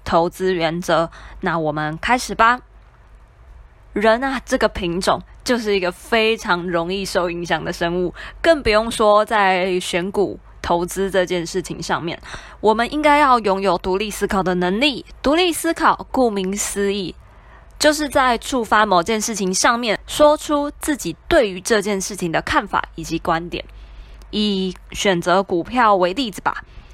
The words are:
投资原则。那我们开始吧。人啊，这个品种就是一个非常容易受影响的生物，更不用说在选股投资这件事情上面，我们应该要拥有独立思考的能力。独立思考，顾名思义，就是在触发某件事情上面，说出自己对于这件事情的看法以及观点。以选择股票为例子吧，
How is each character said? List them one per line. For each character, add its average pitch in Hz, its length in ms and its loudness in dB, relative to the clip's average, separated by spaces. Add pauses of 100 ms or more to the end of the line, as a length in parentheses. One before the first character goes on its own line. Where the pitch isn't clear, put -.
投 175 260 2
资 185 240 -2
原 165 260 -2
则。 165 300 0 (300)
那 170 180 -2
我 156 140 -2
们 151 260 -6
开 233 180 0
始 214 200 -4
吧。 233 240 4 (1300)
人 220 300 2
啊， 269 220 -4
这 254 140 -2
个 220 100 2
品 180 320 -4
种 175 180 0 (240)
就 240 140 0
是 214 160 -2
一 196 60 2
个 175 120 -2
非 220 460 0
常 180 320 -2
容 170 240 -2
易 196 100 -4
受 180 240 -2
影 175 160 -6
响 165 200 -2
的 165 100 -6
生 175 300 -2
物， 170 100 -4 (260)
更 330 220 4
不 233 80 0
用 220 220 2
说 208 340 4
在 190 540 2
选 180 320 -4
股 180 280 -2 (220)
投 175 240 0
资 185 240 -4
这 180 160 2
件 175 180 -2
事 180 160 -6
情 165 220 -8
上 160 220 -4
面， 165 160 -8 (400)
我 208 120 4
们 233 220 0
应 302 80 -2
该 294 160 6
要 262 220 6
拥 196 200 0
有 190 200 2
独 190 180 0
立 208 140 -4
思 196 160 -2
考 190 160 0
的 180 120 0
能 180 240 0
力。 277 240 0 (200)
独 269 100 2
立 349 180 2
思 330 220 -2
考， 240 380 0
顾 247 180 2
名 196 260 -2
思 202 380 -2
义， 190 220 -6 (640)
就 302 120 6
是 302 160 -2
在 254 300 2
触 240 260 -4
发 214 220 4
某 185 160 4
件 214 180 -2
事 220 140 -4
情 185 180 -2
上 240 280 2
面， 240 260 -2
说 302 320 6
出 294 420 -2
自 294 160 -2
己 170 200 -6 (120)
对 269 220 4
于 185 100 -8
这 208 220 0
件 196 180 -2
事 190 160 -8
情 175 160 -4
的 160 120 0
看 - 240 0
法 - 160 -2 (100)
以 165 100 -12
及 165 140 -4
观 170 320 -2
点。 - 160 -10 (640)
以 190 460 -2 (160)
选 185 280 0
择 180 220 2
股 180 220 -2
票 226 320 2
为 180 180 2
例 247 160 -4
子 - 120 -12
吧， - 220 -4 (300)